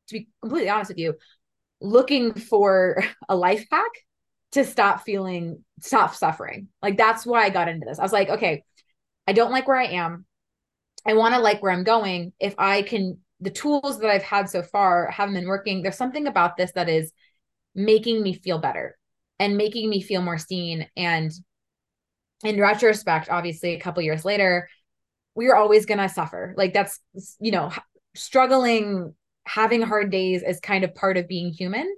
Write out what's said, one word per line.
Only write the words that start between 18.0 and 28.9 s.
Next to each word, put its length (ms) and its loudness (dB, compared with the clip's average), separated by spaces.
me 120 -2
feel 240 -4
better 400 -6
and 180 0
making 320 -2
me 140 0
feel 180 -4
more 160 -4
seen." 580 -8
And 380 -2
in 160 0
retrospect, 720 2
obviously, 400 -4
a 100 -6
couple 220 -6
years 220 -4
later, 440 2
we 140 0
are 80 8
always 300 6
gonna 220 0
suffer. 500 -8
Like, 160 0
that's, 260 -2
you 120 -2
know, 200 -2
h-, 80 -12
struggling, 1000 2